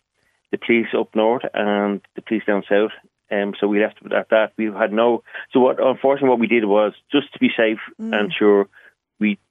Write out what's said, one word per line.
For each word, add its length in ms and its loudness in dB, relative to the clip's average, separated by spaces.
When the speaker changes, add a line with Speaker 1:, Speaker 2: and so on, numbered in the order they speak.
Speaker 1:
the 60 -4
police 280 0
up 200 -4
north 260 0
and 480 -2
the 80 -14
police 240 -4
down 220 0
south. 240 2
Um, 260 -4
so 80 0
we 160 0
left 180 -4
it 120 -10
at 160 -2
that. 280 2
We 100 -4
had 260 -4
no. 320 0
So 60 2
what? 260 2
Unfortunately, 440 0
what 100 4
we 80 0
did 180 2
was, 280 2
just 220 -2
to 80 -20
be 160 2
safe 240 0
Speaker 2:
Mm. 160 -4
Speaker 1:
and 160 -2
sure, 360 2
we 220 -2